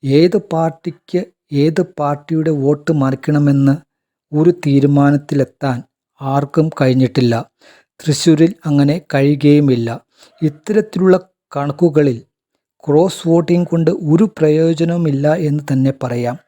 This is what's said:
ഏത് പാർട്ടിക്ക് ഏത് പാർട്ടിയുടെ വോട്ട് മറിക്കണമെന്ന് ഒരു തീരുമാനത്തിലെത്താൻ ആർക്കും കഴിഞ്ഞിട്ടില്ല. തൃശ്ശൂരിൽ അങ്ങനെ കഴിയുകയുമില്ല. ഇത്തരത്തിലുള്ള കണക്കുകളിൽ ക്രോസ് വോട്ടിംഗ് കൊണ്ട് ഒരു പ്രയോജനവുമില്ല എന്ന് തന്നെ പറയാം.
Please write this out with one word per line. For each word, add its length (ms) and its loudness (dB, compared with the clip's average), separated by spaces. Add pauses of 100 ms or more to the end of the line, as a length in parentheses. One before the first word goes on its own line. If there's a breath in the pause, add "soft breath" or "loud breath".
ഏത് 440 2
പാർട്ടിക്ക് 760 -6 (380)
ഏത് 200 0 (120)
പാർട്ടിയുടെ 680 -4
വോട്ട് 320 -2
മറിക്കണമെന്ന് 800 0 (600)
ഒരു 180 2 (140)
തീരുമാനത്തിലെത്താൻ 1120 0 (420)
ആർക്കും 460 -2 (100)
കഴിഞ്ഞിട്ടില്ല. 580 0 (680 soft breath)
തൃശ്ശൂരിൽ 520 2 (140)
അങ്ങനെ 300 2 (140)
കഴിയുകയുമില്ല. 760 2 (540 soft breath)
ഇത്തരത്തിലുള്ള 720 0 (360)
കണക്കുകളിൽ 680 0 (680)
ക്രോസ് 440 0
വോട്ടിംഗ് 440 0
കൊണ്ട് 180 0 (220)
ഒരു 200 4
പ്രയോജനവുമില്ല 1040 0 (140)
എന്ന് 180 -4
തന്നെ 360 0
പറയാം. 460 -6